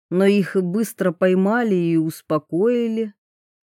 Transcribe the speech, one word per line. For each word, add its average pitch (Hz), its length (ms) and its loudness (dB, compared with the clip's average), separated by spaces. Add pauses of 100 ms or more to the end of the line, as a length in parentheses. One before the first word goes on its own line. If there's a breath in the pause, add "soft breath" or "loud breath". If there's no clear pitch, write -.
но 180 140 0
их 196 320 2
быстро 190 560 -2
поймали 190 640 0
и 170 220 0
успокоили. 208 1160 -2 (600)